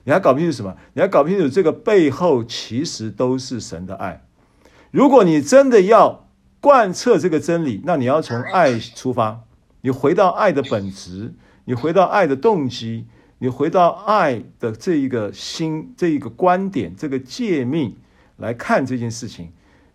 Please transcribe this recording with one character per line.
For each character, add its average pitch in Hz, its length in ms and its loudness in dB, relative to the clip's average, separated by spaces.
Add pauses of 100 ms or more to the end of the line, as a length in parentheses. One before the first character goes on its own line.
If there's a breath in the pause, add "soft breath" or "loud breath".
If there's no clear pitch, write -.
你 127 80 -6
还 165 80 4
搞 185 140 4
不 131 80 0
清 170 100 0
楚 139 60 -6
什 113 80 -10
么？ 92 120 -10 (180 soft breath)
你 131 60 -4
还 185 60 4
搞 175 160 4
不 147 60 0
清 196 100 0
楚 156 100 0
这 190 140 0
个 160 80 2
背 160 400 2
后 143 320 0
其 117 420 -8
实 110 240 -8
都 127 300 -2
是 127 220 -10
神 92 260 -12
的 92 80 -12
爱。 90 300 -12 (640 soft breath)
如 254 180 4
果 247 140 8
你 160 180 4
真 269 300 6
的 220 120 8
要 185 440 4 (340)
贯 247 320 4
彻 226 260 2
这 170 120 0
个 156 80 0
真 170 260 -2
理， 107 200 -4
那 170 120 -2
你 131 80 -2
要 139 160 0
从 120 220 -6
爱 147 380 2
出 - 320 -8
发， 113 300 -4 (400)
你 131 100 -2
回 139 200 0
到 185 180 4
爱 202 200 0
的 139 140 0
本 98 260 -4
质， 95 420 -14 (340 soft breath)
你 120 60 -6
回 127 200 -4
到 185 120 6
爱 196 220 2
的 135 80 -2
动 147 340 0
机， 113 380 -10 (320 soft breath)
你 123 100 -4
回 143 220 -2
到 175 200 4
爱 180 520 0 (160)
的 113 140 -6
这 165 240 -4
一 135 120 0
个 107 240 -4
心， 160 640 -8
这 175 120 -2
一 151 100 0
个 120 100 -8
观 180 400 0
点， 98 280 -6
这 156 120 -10
个 135 100 -6
诫 160 460 -4
命 131 300 -4 (440 soft breath)
来 110 160 -8
看 143 300 -2
这 127 120 -6
件 117 140 -6
事 117 180 -12
情。 85 220 -18 (440 soft breath)